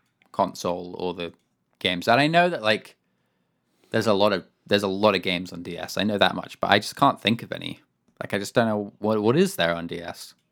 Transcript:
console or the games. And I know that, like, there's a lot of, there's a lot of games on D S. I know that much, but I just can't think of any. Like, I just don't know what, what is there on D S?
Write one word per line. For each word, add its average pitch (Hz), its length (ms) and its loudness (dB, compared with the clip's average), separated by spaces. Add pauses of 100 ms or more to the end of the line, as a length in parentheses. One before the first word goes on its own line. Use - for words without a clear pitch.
(320)
console 90 680 -4
or 90 160 -4
the 85 180 -10 (460)
games. 90 280 -2
And 117 140 6
I 147 60 4
know 170 200 4
that, 165 140 -6
like, 107 340 -2 (920)
there's 110 160 -2
a 110 80 2
lot 101 200 4
of, 87 120 -4 (220)
there's 104 160 2
a 101 40 2
lot 98 280 2
of 90 80 -2
games 90 280 -4
on 85 120 -12
D 85 160 -10
S. 87 180 -10
I 92 60 0
know 104 160 0
that 90 160 4
much, - 260 -12
but 90 80 0
I 98 80 6
just - 180 -4
can't - 240 2
think 107 220 0
of 98 100 -12
any. 85 280 -10 (420)
Like, - 140 -6
I - 20 0
just 101 160 -8
don't 117 140 2
know 104 320 -4
what, 107 240 0
what 113 120 4
is 185 200 2
there 85 180 2
on 85 140 -8
D 85 120 -8
S? - 360 -14 (160)